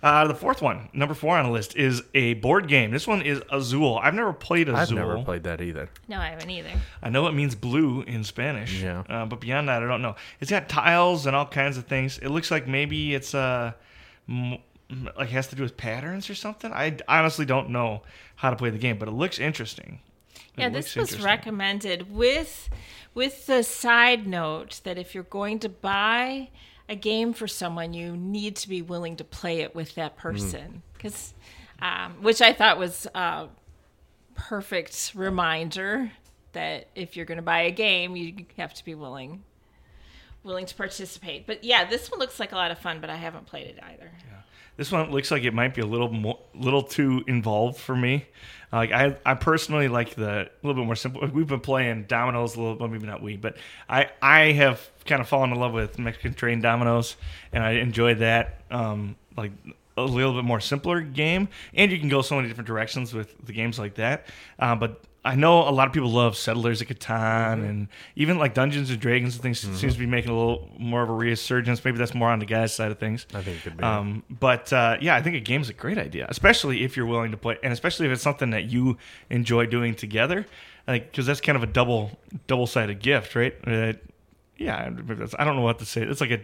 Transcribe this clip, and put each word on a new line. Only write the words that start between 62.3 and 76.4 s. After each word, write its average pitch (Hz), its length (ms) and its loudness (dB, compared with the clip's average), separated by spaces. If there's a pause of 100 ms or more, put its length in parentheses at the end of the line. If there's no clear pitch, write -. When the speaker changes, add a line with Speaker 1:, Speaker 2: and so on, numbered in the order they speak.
Speaker 1:
many 127 120 0
different 113 180 -8
directions 113 460 -4
with 110 320 -8
the 113 80 -12
games 113 260 -4
like 104 180 -6
that. 120 280 -2 (340)
Uh, 120 160 2
but 110 300 -4 (200)
I 131 120 0
know 160 320 8
a - 20 2
lot 135 160 6
of 127 60 -2
people 131 180 2
love 117 260 6
Settlers 117 440 0
of 117 80 -6
Catan 113 720 0
Speaker 2:
Mm-hmm. 107 60 -2
Speaker 1:
and 104 240 -4 (280)
even, 160 220 2
like, 135 160 2
Dungeons 139 360 2
and 123 80 -2
Dragons 123 360 2
and 120 80 -12
things 123 200 -2
Speaker 2:
Mm-hmm. 101 140 -4
Speaker 1:
seems 123 160 2
to 120 60 0
be 123 80 -2
making 120 240 0
a 117 40 0
little 117 440 0
more 120 240 0
of 113 80 0
a - 20 0
resurgence. 117 720 0
Maybe 123 140 0
that's 117 160 0
more 117 160 4
on 117 80 2
the 104 80 -4
guys' 110 280 0
side 110 160 -2
of 104 80 -6
things. 110 360 -4
Speaker 2:
I 101 80 -4
think 90 160 -6
it 80 60 -14
could 82 120 -10
be. 87 80 -4
Speaker 1:
Um, 104 460 0
but, 123 420 2
uh, 117 280 4
yeah, 160 140 4
I 120 80 4
think 170 140 0
a 131 40 -2
game's 123 280 -2
a 107 60 -12
great - 240 -4
idea, 71 320 -6
especially 143 540 4